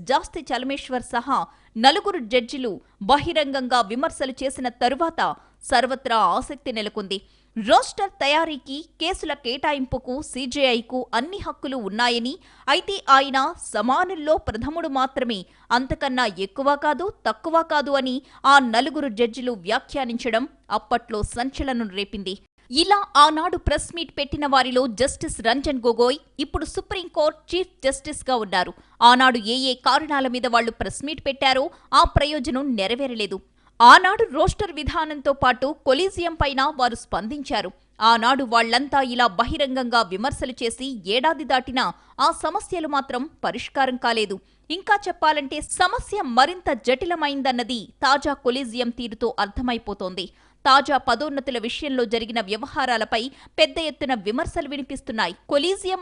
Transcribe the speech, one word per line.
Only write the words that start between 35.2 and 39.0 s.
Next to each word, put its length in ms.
పాటు 240
కొలీజియం 540
పైన 200
వారు 220
స్పందించారు. 680
ఆనాడు 320
వాళ్లంతా 480